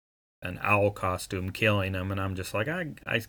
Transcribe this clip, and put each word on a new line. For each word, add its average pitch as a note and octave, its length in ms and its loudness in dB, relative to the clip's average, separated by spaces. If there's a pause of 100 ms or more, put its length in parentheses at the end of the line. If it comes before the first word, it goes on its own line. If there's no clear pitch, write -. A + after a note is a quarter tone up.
(420)
an F2+ 200 -6
owl G#2 280 6
costume F#2 600 -2
killing G2+ 420 2
them, F#2+ 180 -2
and G2 100 -2
I'm F#2+ 140 -2
just F2+ 200 -6
like, G#2 120 0
"I, D#3+ 260 -4 (140)
I A#2 220 0